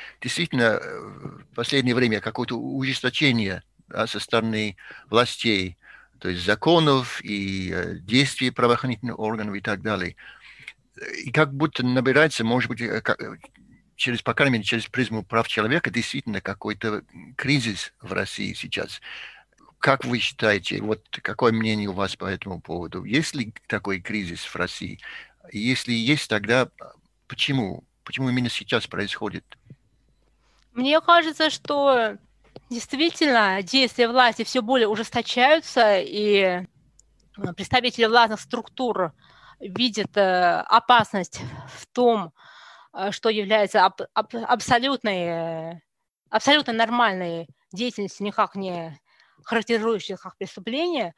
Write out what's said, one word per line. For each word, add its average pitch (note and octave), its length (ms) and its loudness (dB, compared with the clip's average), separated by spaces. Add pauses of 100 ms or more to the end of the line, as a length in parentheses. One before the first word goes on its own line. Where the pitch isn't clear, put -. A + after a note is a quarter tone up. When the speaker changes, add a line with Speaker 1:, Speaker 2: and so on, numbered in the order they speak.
(220)
Speaker 1:
действительно, A#2+ 600 0
э, - 180 -10 (520)
в - 40 -20
последнее B2 400 0
время A2+ 260 2
какое-то A#2 380 -4
ужесточение, B2+ 1040 0 (240)
да, A2 200 -2
со G#2 120 -8
стороны A2 580 -2 (320)
властей, G#2+ 680 2 (420)
то F#2 100 -4
есть F2 140 -4
законов C3+ 800 4
и, G2 500 -4
э, F2 260 -4
действий B2+ 520 2
правоохранительных A#2+ 680 0
органов G#2+ 360 -4
и G2 60 -8
так G2+ 200 -4
далее. F#2+ 340 -4 (1080)
И B2 60 -8
как D3 220 2
будто C#3 320 -2
набирается, B2+ 600 2
может A#2+ 240 0
быть, A#2 120 -8
э, A2 200 -4
ка-, - 180 -2
э, G#2+ 180 -12 (580)
через, A#2+ 280 -2
по A#2+ 100 0
крайней C3+ 220 2
мере, G#2 100 -4
через A2+ 220 -2
призму A2 360 -4
прав A2+ 240 0
человека A2 440 -2
действительно A#2 500 -6
какой-то, G#2 640 -6 (100)
м, F#2 240 -20
кризис A#2 640 -2
в - 120 -10
России F#2+ 400 -4
сейчас. - 480 -8 (760)
Как C3+ 260 2
вы B2 140 -2
считаете, G2+ 600 0
вот G#2+ 200 -4 (220)
какое A2+ 300 2
мнение G#2+ 360 0
у F#2 40 -6
вас F#2+ 220 -4
по F#2 100 -10
этому F#2 360 -8
поводу? F2 440 -8
Есть D3 300 -2
ли A2 180 -6 (140)
такой G2 340 -4
кризис F#2 440 -6
в - 120 -12
России? F2+ 420 -6 (520)
И G#2 80 -8
если A#2+ 340 -2
есть, A#2 360 0
тогда, G#2+ 400 2 (120)
а, - 120 -20 (340)
почему? A2+ 560 -2 (220)
Почему C3 240 -4
именно B2 200 0
сейчас - 380 -2
происходит? G2+ 580 -6 (1300)
Speaker 2:
Мне C#4 280 2
кажется, D#4+ 480 4
что C4 680 2 (520)
действительно A#3+ 920 0
действия A#3+ 440 2
власти A#3 360 4
все B3+ 180 0
более A3+ 260 2
ужесточаются, A#3 1120 4
и, F#3+ 680 2 (720)
э, F3 180 -6
представители A#3 500 2
властных A3 360 4
структур A3 720 -4 (460)
видят, G#3 580 -2
э, F3+ 500 4
опасность A3 760 4 (280)
в - 180 -18
том, A3+ 460 2 (600)
э, G3 180 -4
что - 180 0
является G#3 560 4
аб-, F#3+ 160 -2 (120)
аб-, A3 220 -2 (120)
абсолютной, F3 1300 0
э, - 60 -20 (500)
абсолютно C4+ 420 2
нормальной G3+ 760 0 (260)
деятельностью, G3+ 540 -6
никак G3+ 280 -2
не F3 440 -8 (460)
характеризующей A3 720 -2
как - 200 -18
преступление. A3+ 800 -6